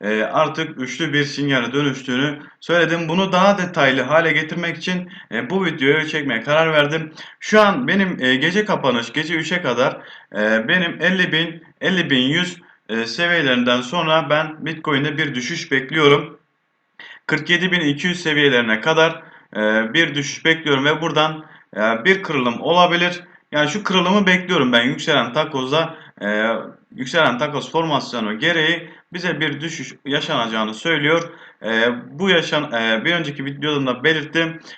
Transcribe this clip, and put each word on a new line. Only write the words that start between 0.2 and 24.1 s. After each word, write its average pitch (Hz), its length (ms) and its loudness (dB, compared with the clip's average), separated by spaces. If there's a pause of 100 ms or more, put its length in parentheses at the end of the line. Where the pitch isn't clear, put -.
artık 156 580 -2
üçlü 139 320 -6
bir 143 120 2
sinyale 139 480 -2
dönüştüğünü 139 680 -2 (220)
söyledim. 165 480 0
Bunu 180 240 0
daha 190 260 4
detaylı 139 440 2
hale 156 300 2
getirmek 160 440 -4
için, 180 340 -6 (220)
e, 120 180 -4
bu 190 160 0
videoyu 147 400 2
çekmeye 135 360 -2
karar 156 300 2
verdim. 156 400 2 (280)
Şu 214 200 4
an 175 280 4
benim, 180 340 0
e, 127 140 4
gece 175 280 0
kapanış, 139 480 0
gece 156 220 -4
üçe 165 280 -2
kadar, 127 340 0 (400)
e, 110 320 0
benim 175 340 0
elli 180 300 2
bin, 165 320 -4 (160)
elli 175 300 0
bin 127 120 2
yüz, 170 340 -2 (320)
e, 113 180 -4
seviyelerinden 127 760 0
sonra 160 500 0
ben 156 360 -2
Bitcoin'de 151 520 -2
bir 147 160 -2
düşüş 147 380 -6
bekliyorum. 143 680 2 (880)
Kırk 151 240 -2
yedi 175 220 2
bin 180 80 0
iki 143 260 -2
yüz 180 160 -2
seviyelerine 127 580 2
kadar, 160 420 2 (340)
e, 110 380 0
bir 160 200 2
düşüş 143 300 -6
bekliyorum 156 400 2
ve 156 160 2
buradan, 156 440 0 (320)
e, 113 280 0
bir 190 180 2
kırılım 123 380 -2
olabilir. 175 600 2 (320)
Yani 147 180 0
şu 202 140 -6
kırılımı 190 420 2